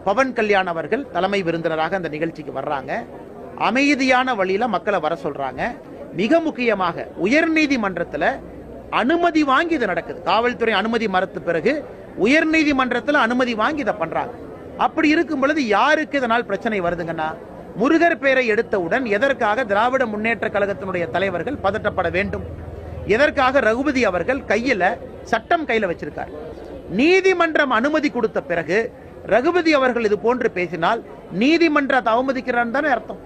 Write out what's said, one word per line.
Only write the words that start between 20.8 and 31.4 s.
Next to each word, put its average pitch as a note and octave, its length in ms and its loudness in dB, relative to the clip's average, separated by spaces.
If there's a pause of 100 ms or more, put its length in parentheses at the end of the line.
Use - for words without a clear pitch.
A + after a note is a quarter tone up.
தலைவர்கள் F3 540 -2
பதட்டப்பட F#3+ 480 0
வேண்டும்? G3 340 -2 (600)
எதற்காக C4 540 4
ரகுபதி B3+ 460 2
அவர்கள் F3+ 460 0
கையில A3+ 320 2 (400)
சட்டம் D4 420 0
கையில A3 260 0
வச்சிருக்கார்? D3 400 -8 (580)
நீதிமன்றம் E4 880 4
அனுமதி D4 300 2
கொடுத்த A3 320 -2
பிறகு E3+ 380 0 (460)
ரகுபதி D#4+ 480 4
அவர்கள் B3 360 2
இது G#3 100 2
போன்று A#3 320 2
பேசினால் F3+ 500 -2 (300)
நீதிமன்றத்தை C#4 800 2